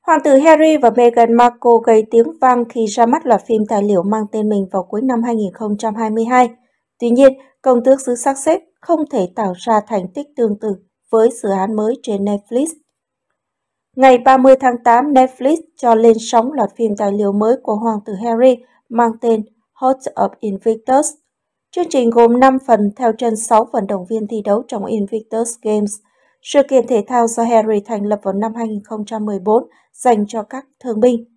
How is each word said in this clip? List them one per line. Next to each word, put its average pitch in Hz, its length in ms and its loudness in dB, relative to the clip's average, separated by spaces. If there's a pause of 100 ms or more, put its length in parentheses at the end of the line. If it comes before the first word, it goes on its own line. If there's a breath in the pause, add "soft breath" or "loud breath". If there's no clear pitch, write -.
Hoàng 320 220 0
tử 277 140 4
Harry 311 400 6
và 240 120 4
Meghan 233 440 4
Markle 240 380 2 (140)
gây 220 260 4
tiếng 233 160 4 (140)
vang 247 280 2
khi 233 160 -4
ra 226 200 0
mắt 254 200 -2
loạt 226 200 2
phim 220 200 -2
tài 202 180 -2
liệu 202 200 0
mang 214 280 -2
tên 214 180 -4
mình 202 220 -2
vào 190 120 -4
cuối 208 180 -8
năm 247 220 -2
hai 240 120 -4
nghìn 202 180 -4
không 208 240 -8
trăm 214 180 -6
hai 220 140 -6
mươi 226 160 -2
hai. 247 240 2 (500)
Tuy 240 100 -4
nhiên, 262 240 6 (280 soft breath)
công 247 220 2
tước 269 180 2
xứ 247 140 -4
Sussex 277 440 -2 (220)
không 330 180 -2 (120)
thể 190 240 -4
tạo 196 220 -4
ra 214 300 -2
thành 190 260 -6
tích 294 220 -12
tương 214 240 -2
tự 208 160 -6 (360)
với 226 180 2 (120)
dự 214 80 -6
án 196 260 -4
mới 214 180 -2 (100)
trên 202 220 -6
Netflix. 208 400 -4 (1300)
Ngày 262 220 6
ba 262 200 4
mươi 262 220 8
tháng 247 240 -2
tám, 247 300 2
Netflix 254 420 2 (220)
cho 233 180 2
lên 226 240 4
sóng 233 320 0
loạt 240 240 -2
phim 220 220 -2
tài 208 140 -2
liệu 202 200 -2
mới 214 320 0
của 220 120 -4
Hoàng 220 300 -4
tử 220 80 -10
Harry 233 440 0 (320 soft breath)
mang 233 220 0 (100)
tên 226 220 -2 (380)
Heart 262 340 -2
of 196 140 -2 (100)
Invictus. 226 680 -2 (640)
Chương 349 180 -6
trình 247 200 0
gồm 233 300 4
năm 262 180 4 (100)
phần 208 280 2
theo 240 220 -2
chân 233 180 -2
sáu 220 380 0
vận 214 140 -4
động 196 220 -8
viên 214 180 -6
thi 220 180 -8
đấu 214 220 -2
trong 202 180 -8
Invictus 220 640 -6 (120)
Games – 208 300 -4 (500)
sự - 280 0
kiện 247 180 0
thể 226 200 -2
thao 240 200 0
do 233 160 -4
Harry 220 420 0
thành 208 200 -8
lập 208 180 -4
vào 196 100 -4
năm 220 220 -6
hai 233 120 -8
nghìn 208 160 -10
không 214 220 -12
trăm 214 200 -8
mười 202 140 -8
bốn 214 280 0 (260 soft breath)
dành 220 340 0
cho 220 160 -8
các 262 220 -16 (180)
thương 226 160 -6
binh. 233 260 0 (120)